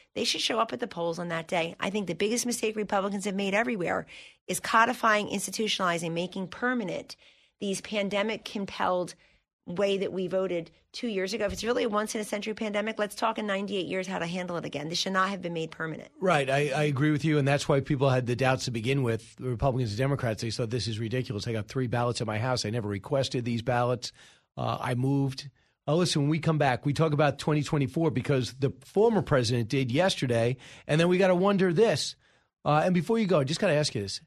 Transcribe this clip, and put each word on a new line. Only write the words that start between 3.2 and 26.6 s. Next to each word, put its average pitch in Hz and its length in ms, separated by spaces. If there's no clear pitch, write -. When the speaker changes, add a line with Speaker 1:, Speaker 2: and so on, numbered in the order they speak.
Speaker 1:
have 202 100
made 196 200
everywhere 190 520
is 185 140
codifying, 226 680
institutionalizing, 190 840
making 180 360
permanent 208 680
these 196 220
pandemic-compelled 202 1300
way 196 320
that 190 140
we 185 140
voted 180 440
two - 140
years 190 260
ago. 220 120
If 190 80
it's 185 100
really 247 220
a 233 40
once-in-a-century 208 680
pandemic, 214 440
let's 208 160
talk 220 240
in 214 80
ninety-eight 196 400
years 185 220
how 185 100
to 170 80
handle 180 300
it 156 80
again. 147 240
This 175 100
should 190 140
not 190 160
have 196 120
been 170 120
made 160 180
permanent. - 480
Speaker 2:
Right. 151 320
I, 143 200
I 151 140
agree 151 280
with 147 120
you, 151 140
and 135 80
that's 143 220
why 143 100
people 135 320
had 127 160
the 123 80
doubts 127 300
to 127 80
begin 123 320
with, 113 320
the 127 120
Republicans 123 440
and 104 60
Democrats. 131 440
They 117 80
said, 113 200
"This 113 180
is 107 100
ridiculous. 113 480
I 120 60
got 107 160
three 131 180
ballots 120 340
at 117 60
my 107 120
house. 123 260
I 107 60
never 110 180
requested 127 560
these 117 180
ballots. 123 500
Uh, 120 240
I 127 140
moved." 135 540
Uh, 147 80
listen, 165 280
when 143 80
we 156 100
come 160 180
back, 131 260